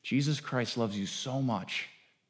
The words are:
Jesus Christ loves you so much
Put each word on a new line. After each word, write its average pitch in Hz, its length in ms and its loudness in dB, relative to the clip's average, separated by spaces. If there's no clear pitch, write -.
Jesus 143 380 2
Christ 123 360 -2
loves 104 220 2
you 98 80 0
so 131 340 -2
much 113 480 -2